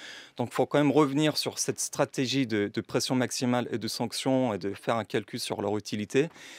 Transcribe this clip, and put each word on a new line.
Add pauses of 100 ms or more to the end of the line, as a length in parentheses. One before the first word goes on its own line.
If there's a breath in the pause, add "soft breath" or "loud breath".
(360 loud breath)
Donc
il
faut
quand
même
revenir
sur
cette
stratégie
de,
de
pression
maximale
et
de
sanctions
et
de
faire
un
calcul
sur
leur
utilité. (320 loud breath)